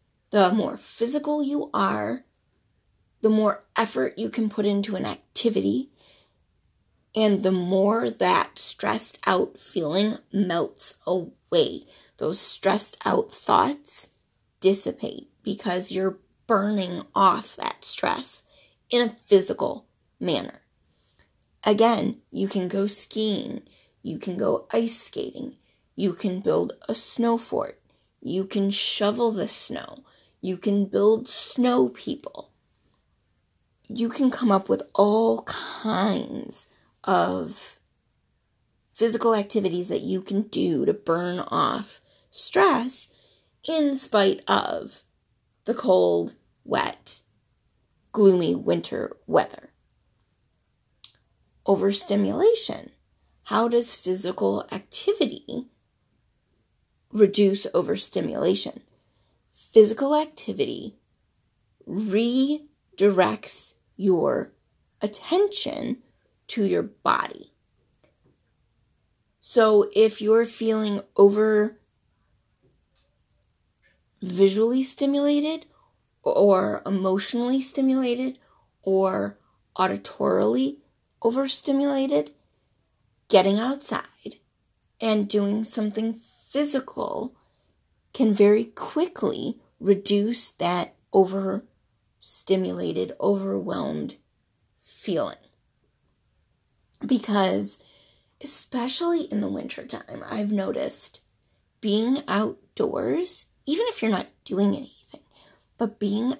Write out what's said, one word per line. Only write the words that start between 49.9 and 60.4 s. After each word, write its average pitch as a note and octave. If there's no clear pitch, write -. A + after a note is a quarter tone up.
Overstimulation. G3+
How A3
does A#3
physical G3
activity -
reduce G3+
overstimulation? F3
Physical A3
activity -